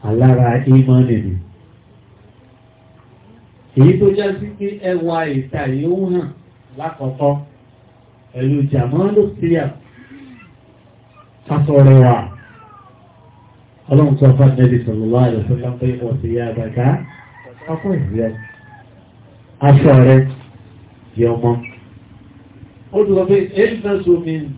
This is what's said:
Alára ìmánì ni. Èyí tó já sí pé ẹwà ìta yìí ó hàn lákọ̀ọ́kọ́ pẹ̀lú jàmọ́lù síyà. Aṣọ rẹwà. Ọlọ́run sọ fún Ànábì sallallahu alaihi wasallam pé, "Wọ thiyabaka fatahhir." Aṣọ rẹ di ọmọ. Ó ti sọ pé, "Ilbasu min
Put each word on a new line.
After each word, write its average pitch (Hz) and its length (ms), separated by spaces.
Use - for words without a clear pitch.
Alára 123 460
ìmánì 131 540
ni. 101 180
Èyí 147 180
tó 190 140
já 202 240
sí 208 160
pé 202 180
ẹwà 170 460
ìta 143 380
yìí 135 240
ó 185 200
hàn 180 220
lákọ̀ọ́kọ́ 143 640
pẹ̀lú 135 280
jàmọ́lù 165 600
síyà. 165 320
Aṣọ 147 320
rẹwà. 131 360
Ọlọ́run 143 280
sọ 139 100
fún 135 180
Ànábì 127 340
sallallahu 110 460
alaihi 110 180
wasallam 120 340
pé, 127 160
"Wọ 120 220
thiyabaka 117 720
fatahhir." 131 760
Aṣọ 139 320
rẹ 131 120
di 117 140
ọmọ. 117 260
Ó 196 140
ti 202 120
sọ 185 120
pé, 196 120
"Ilbasu 202 680
min 160 220